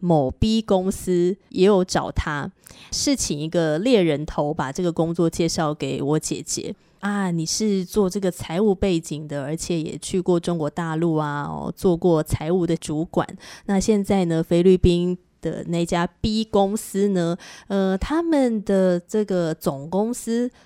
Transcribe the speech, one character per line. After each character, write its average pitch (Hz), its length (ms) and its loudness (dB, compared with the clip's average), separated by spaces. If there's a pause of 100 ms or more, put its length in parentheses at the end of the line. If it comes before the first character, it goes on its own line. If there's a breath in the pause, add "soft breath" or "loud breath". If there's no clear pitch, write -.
某 156 280 4
B 220 320 2
公 190 300 2
司 180 460 0 (100)
也 - 180 2
有 190 200 6
找 - 260 -2
她， 147 400 -4 (400 loud breath)
是 - 240 0
请 151 240 -4
一 156 100 -6
个 160 300 0
猎 226 220 6
人 151 240 0
头 147 280 -2
把 143 200 -4
这 185 100 -4
个 175 80 2
工 165 220 0
作 165 160 2
介 165 180 0
绍 156 260 -2
给 139 280 -6
我 147 180 0
姐 - 220 -6
姐。 - 340 -8 (240 soft breath)
“啊， 202 320 -2
你 165 140 -2
是 196 400 -2
做 190 240 0
这 202 100 -4
个 185 100 0
财 165 300 -6
务 208 160 4
背 185 240 0
景 156 260 -8
的， 143 180 -6
而 147 120 -6
且 165 260 -4
也 - 180 -8
去 - 200 -4
过 175 180 2
中 170 200 -2
国 147 120 -4
大 160 280 -4
陆 165 180 2
啊， 147 280 -2
哦， 156 300 -8
做 180 220 0
过 165 260 2
财 156 300 -4
务 180 160 2
的 170 80 0
主 156 300 -4
管。 - 200 -2 (420 loud breath)
那 196 120 0
现 202 240 2
在 196 220 2
呢， 165 180 0
菲 170 180 2
律 185 160 8
宾 175 400 2 (240)
的 - 260 -6
那 170 180 -2
家 170 220 0 (140)
B 220 240 -2
公 202 320 2
司 202 320 -2
呢， 175 280 0 (300 loud breath)
呃， 196 300 0
他 320 260 -2
们 262 400 2
的 185 340 4
这 214 280 -2
个 175 280 0
总 143 360 -4
公 208 240 -2
司 240 360 -2 (160 soft breath)